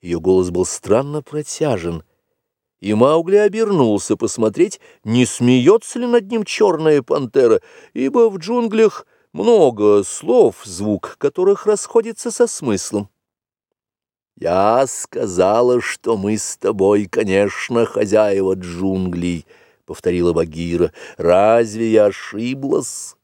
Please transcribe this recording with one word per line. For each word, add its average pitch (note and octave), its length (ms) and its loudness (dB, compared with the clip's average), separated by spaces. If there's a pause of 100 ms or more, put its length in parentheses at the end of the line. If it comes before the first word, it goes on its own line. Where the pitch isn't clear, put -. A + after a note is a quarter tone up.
Её E2+ 160 -6
голос F#2 320 2
был F2 160 -2
странно C#3+ 560 -2
протяжен, G2+ 800 -6 (760)
и G2+ 140 -4
Маугли D#3+ 420 2
обернулся F#3 800 0
посмотреть, A#2 640 -2 (240)
не A#2+ 200 2
смеётся B2+ 760 2
ли B3 80 -4
над A#3 240 0
ним A3+ 100 -2
чёрная D#3+ 580 0
пантера, C3 600 2 (320)
ибо A#3+ 360 0
в F#3+ 100 -6
джунглях A3 680 0 (260)
много A#2+ 680 4
слов, F3 640 0
звук G2 540 -6
которых F#3 480 0
расходится G#3+ 680 -2
со A#3+ 160 0
смыслом. G2+ 600 -6 (1300)
«Я G2+ 520 2
сказала, A2 920 0
что - 360 -4
мы G2+ 200 -2
с - 200 -8
тобой, G2+ 500 2
конечно, G#2 800 0
хозяева G2 680 0
джунглей», — F2+ 920 -4 (400)
повторила F2 460 -2
Багира. E2 600 -2 (260)
«Разве A2 720 2
я G#2+ 140 6
ошиблась? B2+ 1160 -6